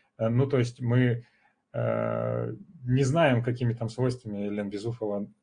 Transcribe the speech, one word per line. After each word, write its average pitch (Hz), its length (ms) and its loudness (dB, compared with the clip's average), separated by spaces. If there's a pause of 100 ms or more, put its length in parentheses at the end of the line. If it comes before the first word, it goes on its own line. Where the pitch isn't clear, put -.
(180)
Э, 113 100 0
ну, 123 180 2
то 139 120 0
есть 120 220 -2
мы, 120 460 2 (480)
э, 58 800 -2 (300)
не 127 180 2
знаем, 131 400 4
какими 120 320 0
там 110 140 -4
свойствами 110 580 -4
Элен 104 240 -4
Безухова 104 580 -4 (140)